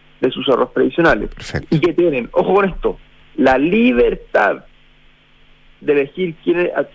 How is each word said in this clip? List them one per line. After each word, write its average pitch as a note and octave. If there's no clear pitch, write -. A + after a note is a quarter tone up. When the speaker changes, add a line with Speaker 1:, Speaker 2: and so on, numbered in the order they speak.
Speaker 1:
de C3
sus C3
ahorros B2
previsionales. C3
Speaker 2:
Perfecto. -
Speaker 1:
Y D3+
que D#3+
tienen, D3+
ojo F#3
con G3
esto, A2+
la B2+
libertad A3
de C#3+
elegir D#3
quién, E3+
a-, C#3